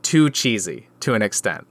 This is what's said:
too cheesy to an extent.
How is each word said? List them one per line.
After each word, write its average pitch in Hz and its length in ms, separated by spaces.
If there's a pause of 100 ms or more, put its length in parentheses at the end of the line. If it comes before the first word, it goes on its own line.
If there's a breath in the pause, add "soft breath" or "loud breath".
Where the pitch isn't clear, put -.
too 156 280
cheesy 101 580 (120)
to 131 140
an 107 80
extent. - 480